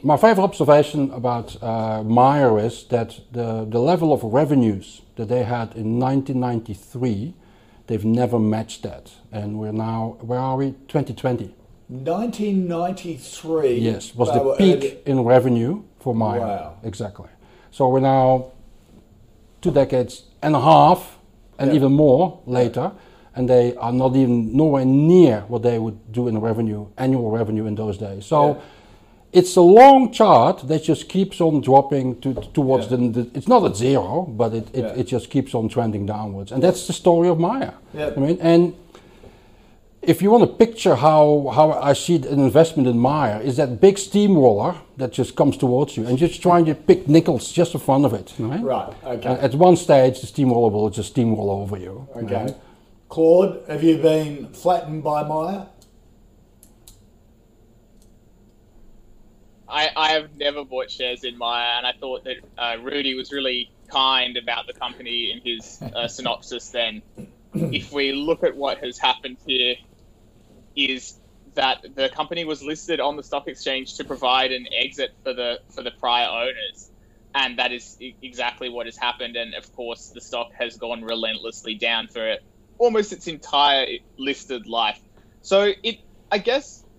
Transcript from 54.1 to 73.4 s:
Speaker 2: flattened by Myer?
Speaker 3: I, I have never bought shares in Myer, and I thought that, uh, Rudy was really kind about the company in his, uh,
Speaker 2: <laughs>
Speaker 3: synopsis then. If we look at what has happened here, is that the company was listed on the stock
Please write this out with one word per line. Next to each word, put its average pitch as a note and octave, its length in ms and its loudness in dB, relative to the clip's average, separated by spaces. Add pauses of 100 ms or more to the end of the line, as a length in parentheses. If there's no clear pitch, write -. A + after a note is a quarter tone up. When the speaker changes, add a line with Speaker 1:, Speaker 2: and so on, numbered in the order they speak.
Speaker 2:
flattened D#3 520 -4
by D3+ 200 -2
Myer? E3 420 -6 (4000)
Speaker 3:
I, D3+ 280 -2
I D#3 160 0
have D3+ 240 -6
never C#3+ 280 -6
bought B2+ 260 -10
shares B2 340 -10
in A#2+ 140 -12
Myer, A#2+ 400 -4
and B2 80 -8
I B2 60 -6
thought B2+ 320 -12
that, B2+ 120 -12 (220)
uh, A#2 240 -6
Rudy C3+ 320 -6
was B2+ 180 -12
really C3 380 -6 (180)
kind C3 480 -2
about A#2 300 -8
the B2 60 -16
company A#2+ 600 -10
in A#2+ 120 -16
his, A#2 360 -12 (140)
uh, A#2 140 -8
Speaker 2:
<laughs> - 80 -20
Speaker 3:
synopsis B2 540 -10
then. A2+ 320 -8 (520)
If D3 380 -8
we C#3 200 -4
look D3+ 320 -4
at C3+ 120 -2
what C#3 220 -6
has B2 200 -14
happened B2+ 380 -6 (100)
here, B2 280 -4 (1000)
is C3 420 -8 (360)
that C3 300 -4 (100)
the C3+ 160 -4
company E3 340 -10
was D3+ 180 -10
listed D#3 380 -8
on D3 160 -6
the C#3+ 60 -16
stock - 260 -10